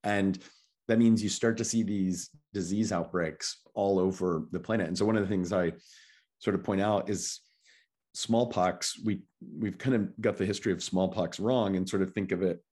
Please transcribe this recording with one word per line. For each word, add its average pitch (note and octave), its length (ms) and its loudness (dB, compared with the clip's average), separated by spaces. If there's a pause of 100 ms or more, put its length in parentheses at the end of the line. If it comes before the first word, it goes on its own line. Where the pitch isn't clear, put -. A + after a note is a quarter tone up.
And G2 340 2 (480)
that A2+ 120 4
means A2+ 240 6
you G#2 60 0
start A2+ 300 0
to A#2 60 0
see A2+ 180 0
these F#2+ 480 -2 (240)
disease G2+ 380 0
outbreaks E2+ 680 -4 (140)
all G2 240 2
over F#2 540 0
the F2 80 -4
planet. G#2+ 260 -2
And F2+ 100 -4
so G2 80 2
one A2 120 4
of G#2 60 2
the F#2 60 0
things F#2 240 0
I F2 200 2 (680)
sort G2+ 160 0
of F#2 100 -2
point G2 160 0
out G2+ 300 0
is - 300 -6 (760)
smallpox. A2+ 880 0
We, G2+ 180 -2 (360)
we've G2+ 180 -4
kind C3 200 0
of G#2 240 -2
got A2 160 0
the F#2+ 100 0
history G2+ 260 0
of E2+ 100 -2
smallpox F#2 580 -2
wrong G#2+ 360 2
and F#2 120 -2
sort G2 140 0
of F#2+ 100 -2
think G2 200 -2
of F2+ 100 0
it F2 300 0